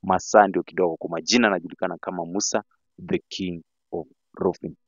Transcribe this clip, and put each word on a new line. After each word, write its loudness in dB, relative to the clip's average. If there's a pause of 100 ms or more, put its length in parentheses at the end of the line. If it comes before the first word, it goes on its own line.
masaa 6
ndio 0
kidogo. 0
Kwa -10
majina 2
najulikana -4
kama -8
Musa, -4 (440)
the 0
king -8 (300)
of -8 (260)
roofing. -4 (120)